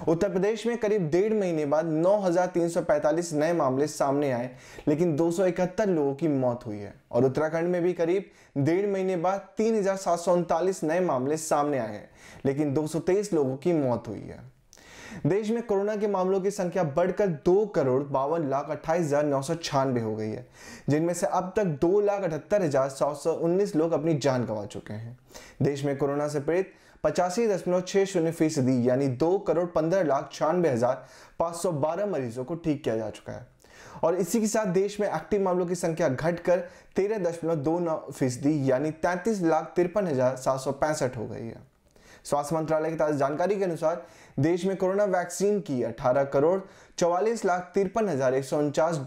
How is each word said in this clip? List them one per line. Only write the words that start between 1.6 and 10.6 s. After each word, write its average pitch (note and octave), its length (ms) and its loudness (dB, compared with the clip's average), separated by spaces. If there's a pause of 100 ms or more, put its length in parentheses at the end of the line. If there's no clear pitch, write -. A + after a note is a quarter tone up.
बाद D3 200 2
नौ E3+ 340 2
हजार F3+ 260 2
तीन E3+ 240 0
सौ E3+ 120 -2
पैंतालीस D#3+ 520 0
नए D3+ 200 2
मामले C#3+ 340 2
सामने C#3+ 440 0
आए, B2 240 -4 (320)
लेकिन D#3 280 2
दो E3 160 2
सौ F#3 140 2
इकहत्तर F3+ 440 0
लोगों C#3+ 260 2
की C#3 120 -2
मौत C3 380 0
हुई G#2 120 -8
है। G2+ 180 -12 (160)
और B2 140 4
उत्तराखंड D#3 420 0
में F3+ 140 0
भी F3 120 2
करीब F3 320 0 (320)
डेढ़ E3+ 300 2
महीने F#3+ 280 0
बाद F#3 240 0 (180)
तीन A3+ 180 2
हजार F#3+ 200 2
सात F3 240 -2
सौ F3+ 140 2
उनतालीस F3 500 0